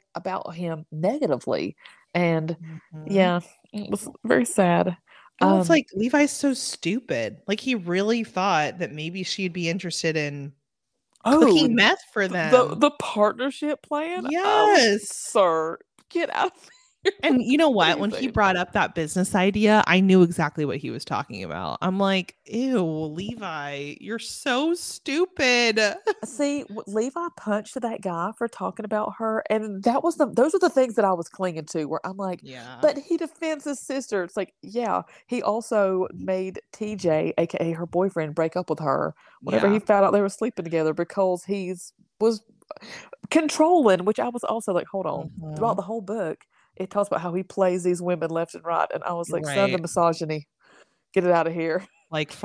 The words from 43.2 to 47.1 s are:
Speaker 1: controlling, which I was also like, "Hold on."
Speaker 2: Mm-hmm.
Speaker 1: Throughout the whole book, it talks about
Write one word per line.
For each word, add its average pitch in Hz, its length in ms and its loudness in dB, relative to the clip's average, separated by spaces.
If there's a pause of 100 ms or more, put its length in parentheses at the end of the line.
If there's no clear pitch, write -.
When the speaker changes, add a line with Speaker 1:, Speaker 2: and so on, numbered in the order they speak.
Speaker 1:
controlling, 302 760 4
which 208 160 0
I 240 80 -2
was 240 160 -8
also 220 280 -4
like, 175 160 0
"Hold 190 180 -6
on." 143 320 -6
Speaker 2:
Mm-hmm. 156 180 -10
Speaker 1:
Throughout 214 200 0
the 190 60 -2
whole 220 180 -8
book, 190 380 -6 (380)
it 190 140 -8
talks 202 180 0
about - 120 -2